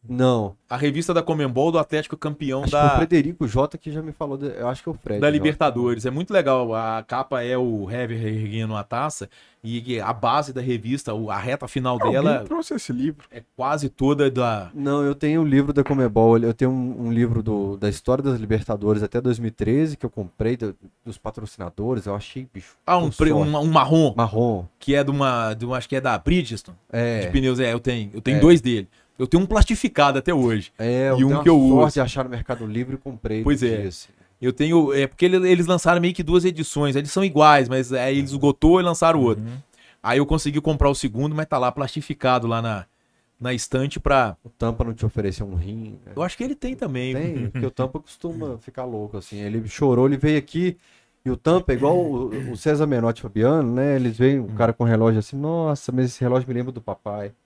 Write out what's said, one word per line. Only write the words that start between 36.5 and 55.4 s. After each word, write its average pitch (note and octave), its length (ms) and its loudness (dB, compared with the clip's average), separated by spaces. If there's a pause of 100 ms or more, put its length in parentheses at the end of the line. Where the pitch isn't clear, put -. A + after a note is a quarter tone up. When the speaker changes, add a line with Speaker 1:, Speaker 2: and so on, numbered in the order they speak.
Speaker 2:
eles C#3+ 120 -4
são F#3+ 140 0
iguais, D3 460 6
mas C3 240 -2
aí C3 240 0
eles C#3 140 -2
esgotou C#3+ 460 4
e F3+ 60 4
lançaram E3 380 2
outro. A2 200 2
Speaker 4:
Uhum. A#2 140 -10 (480)
Speaker 2:
Aí A#2+ 140 2
eu C#3+ 80 4
consegui D3+ 340 0
comprar D3 300 2
o C#3+ 40 2
segundo, C3+ 400 -2
mas D#3 120 -4
tá D3+ 120 -4
lá B2 140 0
plastificado C3 760 -2
lá A#2 160 -2
na, G#2+ 240 -6 (540)
na B2 140 -6
estante C3 480 -4
pra C3+ 420 2
Speaker 1:
O A#2 60 -20
Tampa A#2 340 -4
não A#2 100 -4
te A2+ 120 -6
ofereceu G2+ 420 -4
um F#2+ 80 -10
rim, G#2 500 -8
né? G2 80 -20
Speaker 2:
Eu C#3 80 -6
acho F3 140 -6
que A#3+ 80 -8
ele C4 100 -6
tem C4 220 -8
também. C3 400 -6
Speaker 1:
Tem, C#3+ 360 -4
porque B2 140 -6
o B2+ 60 -4
Tampa C3+ 300 -6
costuma D#3+ 560 -10
Speaker 2:
<laughs> - 20 -16
Speaker 1:
ficar B2+ 240 -14
louco, G#2+ 320 -8
assim. G2+ 240 -12
Ele G#2+ 300 -4
chorou, C3+ 380 2
ele C#3 100 2
veio D3+ 200 2
aqui F3 380 -2 (480)
e C3 80 -2
o B2 60 0
Tampa E3+ 360 2
é - 20 2
igual C#3+ 220 2
o, C3 540 -4
o A#2 40 -8
César D3+ 300 2
Menotti A#2 320 0
e - 60 -16
Fabiano, A#2+ 500 2
né? C#3 220 2
Eles B2 200 0
veem C3 240 4
o A#2+ 40 -4
Speaker 4:
Hum. G#2+ 120 -8
Speaker 1:
cara A2+ 160 2
com A#2+ 120 -2
relógio A2+ 340 4
assim, G#2+ 180 -4
"Nossa, D3+ 560 -2